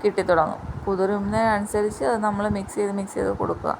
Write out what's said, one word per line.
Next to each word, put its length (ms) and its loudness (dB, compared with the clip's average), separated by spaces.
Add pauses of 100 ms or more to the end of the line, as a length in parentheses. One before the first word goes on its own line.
കിട്ടിത്തുടങ്ങും. 580 2 (240)
കുതിരുന്നതിനനുസരിച്ച് 1300 0
അത് 160 2
നമ്മൾ 180 0 (120)
മിക്സ് 220 -6
ചെയ്ത്, 200 0
മിക്സ് 180 -6
ചെയ്ത് 240 0
കൊടുക്കുക. 380 -2